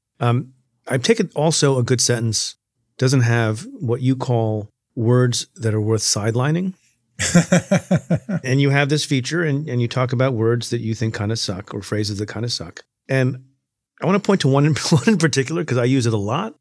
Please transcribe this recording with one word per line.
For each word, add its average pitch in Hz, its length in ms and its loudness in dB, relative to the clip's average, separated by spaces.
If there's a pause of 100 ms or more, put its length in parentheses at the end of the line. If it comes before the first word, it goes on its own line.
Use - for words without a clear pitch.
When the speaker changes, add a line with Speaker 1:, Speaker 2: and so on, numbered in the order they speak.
(200)
Speaker 1:
Um, 120 340 0 (340)
I 127 120 0
take 226 200 2
it 175 160 -2
also 147 440 2
a 120 40 2
good 123 180 2
sentence 117 540 -2 (440)
doesn't 131 220 4
have 117 440 2 (140)
what 127 220 -2
you 131 140 2
call 113 540 -2 (240)
words 123 600 2
that 110 180 -2
are 107 80 0
worth 107 220 0
sidelining. 131 720 -2 (440)
Speaker 2:
<laughs> - 1200 0
Speaker 1:
And 131 160 0
you 139 120 4
have 143 180 2
this 151 160 0
feature, 147 380 -2
and, 147 260 -2
and 123 120 -2
you 120 60 0
talk 127 240 -2
about 131 220 0
words 113 380 0
that 120 100 -4
you 113 140 -4
think 113 200 -4
kinda 107 200 -4
suck 95 380 -8
or 104 80 -8
phrases 104 380 -4
that 104 80 -4
kinda 113 220 -8
suck. - 340 -12 (240)
And 131 360 0 (580)
I - 40 -4
wanna 196 140 2
point 202 220 2
to 143 60 2
one 139 180 4
in, 156 80 2
<laughs> - 160 -4
one 156 180 4
in 214 100 4
particular 151 460 0
'cause 123 140 -2
I 120 80 0
use 127 200 2
it 113 80 2
a 110 40 0
lot. 131 440 -4